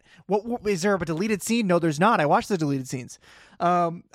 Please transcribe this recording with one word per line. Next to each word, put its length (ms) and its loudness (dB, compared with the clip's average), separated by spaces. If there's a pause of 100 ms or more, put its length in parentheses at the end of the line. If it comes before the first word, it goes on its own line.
(280)
What, 180 0
what, 200 -6
is 180 0
there 120 2
a 40 -4
deleted 440 -2
scene? 240 0
No, 120 4
there's 200 0
not. 220 4
I 60 4
watched 200 2
the 100 -2
deleted 300 -2
scenes. 320 -12 (400)
Um, 440 0 (120)